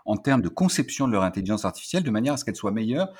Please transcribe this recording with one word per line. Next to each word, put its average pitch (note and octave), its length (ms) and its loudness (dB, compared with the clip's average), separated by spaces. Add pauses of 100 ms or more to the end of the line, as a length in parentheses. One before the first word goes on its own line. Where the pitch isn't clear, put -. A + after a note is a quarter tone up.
en G#2+ 120 0
termes C3+ 240 2
de C3+ 80 0
conception D3 560 0
de A#2+ 60 2
leur G2 100 4
intelligence G2 420 0
artificielle, E3+ 380 -2
de C#3+ 80 0
manière A#2+ 240 0
à - 20 -4
ce - 80 -6
qu'elle A2 120 -6
soit G2+ 160 -2
meilleure A#2+ 480 0